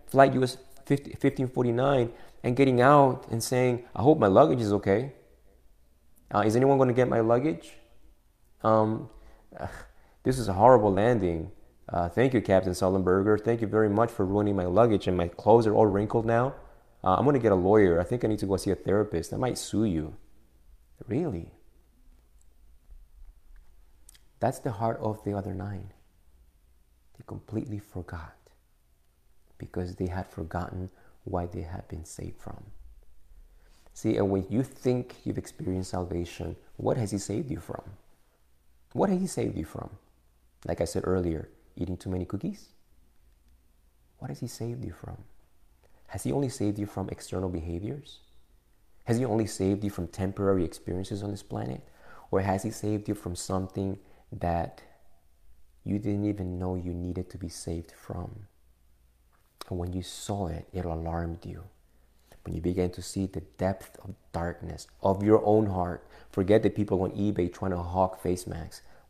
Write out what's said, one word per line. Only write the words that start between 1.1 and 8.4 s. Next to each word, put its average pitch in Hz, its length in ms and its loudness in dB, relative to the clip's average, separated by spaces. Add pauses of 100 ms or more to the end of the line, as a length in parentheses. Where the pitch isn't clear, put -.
forty-nine 123 680 2 (300)
and 123 140 0
getting 131 240 4
out 135 500 6
and 113 100 -4
saying, 127 440 2 (100)
"I - 80 -2
hope 156 160 8
my 107 80 6
luggage 123 340 8
is 101 120 0
okay. 104 400 2 (1200)
Uh, 104 60 2
is 107 160 4
anyone 135 220 6
gonna 127 140 4
get 123 160 4
my 117 120 2
luggage? 131 540 0 (880)